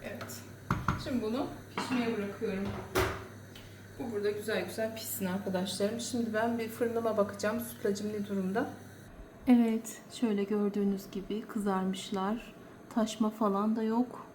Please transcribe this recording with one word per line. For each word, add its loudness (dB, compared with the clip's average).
Evet. -8
Şimdi 0
bunu 0
pişmeye 2
bırakıyorum. -2
Bu -4
burada 2
güzel 0
güzel -2
pişsin -4
arkadaşlarım. 0
Şimdi 0
ben 2
bir -2
fırınıma 0
bakacağım. 2
Sütlacım -2
ne -2
durumda? 0
Evet, 6
şöyle 4
gördüğünüz 2
gibi -4
kızarmışlar. 0
Taşma 4
falan 4
da 0
yok. 2